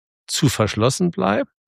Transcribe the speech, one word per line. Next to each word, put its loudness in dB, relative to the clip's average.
zu 0
verschlossen 0
bleibt. -2